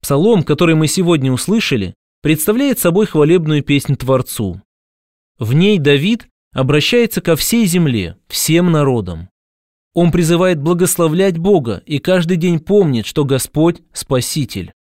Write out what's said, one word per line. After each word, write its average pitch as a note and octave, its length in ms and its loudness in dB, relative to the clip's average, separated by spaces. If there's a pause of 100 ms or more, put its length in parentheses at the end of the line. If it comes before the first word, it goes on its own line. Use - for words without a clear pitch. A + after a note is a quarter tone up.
Псалом, E3+ 420 2
который D#3+ 320 2
мы D#3 120 2
сегодня E3 440 0
услышали, B2+ 600 -2 (280)
представляет G#3+ 580 0
собой F3+ 260 2
хвалебную D3+ 580 2
песнь C#3 320 0
Творцу. A#2 640 -4 (760)
В A#2 160 -4
ней G3 240 4
Давид D3 500 0 (240)
обращается D3+ 720 0
ко E3 140 0
всей A3+ 300 0
земле, C#3 520 0 (100)
всем F3 440 0
народам. A2+ 580 -2 (640)
Он F3 180 2
призывает F3 480 0
благословлять E3+ 760 0
Бога E3 480 0
и D3 140 -4
каждый F3+ 380 0
день E3+ 220 0
помнит, D#3 460 0
что D3+ 200 -2
Господь — D3+ 560 -2 (120)
Спаситель. B2 880 -6